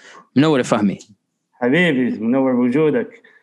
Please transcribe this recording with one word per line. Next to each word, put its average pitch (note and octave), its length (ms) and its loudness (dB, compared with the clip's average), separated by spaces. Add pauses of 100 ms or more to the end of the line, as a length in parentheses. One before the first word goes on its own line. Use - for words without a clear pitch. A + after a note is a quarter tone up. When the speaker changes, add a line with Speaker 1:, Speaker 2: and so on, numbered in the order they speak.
(360)
Speaker 1:
منور D3 220 2
يا A#2+ 40 0
فهمي. G#2 360 0 (540)
Speaker 2:
حبيبي، C3 680 0
منور B2+ 340 0
بوجودك. B2 720 -2 (200)